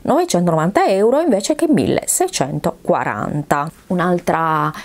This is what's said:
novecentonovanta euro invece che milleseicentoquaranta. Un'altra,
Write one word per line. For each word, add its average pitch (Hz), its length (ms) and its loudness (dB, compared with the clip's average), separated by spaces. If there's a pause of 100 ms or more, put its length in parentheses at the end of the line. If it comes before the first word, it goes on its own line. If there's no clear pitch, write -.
novecentonovanta 190 840 2
euro 220 320 2
invece 294 340 2
che 330 140 -2
milleseicentoquaranta. 147 2000 -2 (180)
Un'altra, 165 880 0 (120)